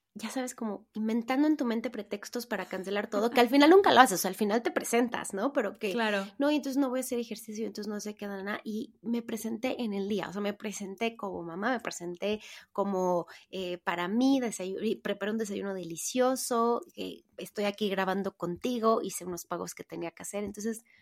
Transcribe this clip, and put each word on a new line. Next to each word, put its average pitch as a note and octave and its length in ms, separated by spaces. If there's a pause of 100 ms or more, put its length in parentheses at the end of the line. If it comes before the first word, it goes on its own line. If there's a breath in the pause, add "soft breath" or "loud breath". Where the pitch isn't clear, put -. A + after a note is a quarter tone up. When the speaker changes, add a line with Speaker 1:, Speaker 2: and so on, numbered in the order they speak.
(140)
Speaker 1:
ya A3 160
sabes, B3+ 260
como G3+ 380
inventando A#3 540
en D#4 80
tu C#4+ 100
mente A#3 240
pretextos G#3 580
para F#3+ 180
cancelar G3 440
todo, A3+ 200
que A#3+ 100
al A#3+ 80
final C#4+ 220
nunca F#4+ 240
lo A#3 80
haces, G3+ 180
o - 40
sea, F#3+ 60
al F#3 60
final A3 260
te E4+ 100
presentas, - 640
¿no? A3 200
Pero G#3 260
que, G#3 140
Speaker 2:
Claro. G#3+ 320 (120)
Speaker 1:
no, C#4+ 140
y D4+ 40
entonces C4+ 260
no C4 80
voy B3+ 100
a - 20
hacer B3+ 180
ejercicio, A3 480
entonces G#3 200
no G#3 140
sé G#3 140
qué, G#3 120
nada, G3+ 380
y A3 380
me A#3 180
presenté A3+ 640
en G#3+ 100
el G3 160
día, F#3+ 180
o E3 60
sea, G3+ 80
me G3+ 120
presenté G#3 640
como F#3 280
mamá, F3+ 280
me A#3+ 80
presenté G3 600 (320 loud breath)
como, F#3 540 (240 loud breath)
eh, F3+ 260
para F3 320
mí, C4 320
desayu-, F#3+ 420
y A3 120
preparé G3+ 360
un A3+ 60
desayuno G3 380
delicioso, A#3 1080 (120)
que F#3 300 (140)
estoy G3 280
aquí G3+ 220
grabando F#3+ 480
contigo, A3 680
hice F#3+ 220
unos F3 200
pagos F3 300
que E3+ 100
tenía E3 260
que - 120
hacer, G3+ 200
entonces... G#3 400 (180 soft breath)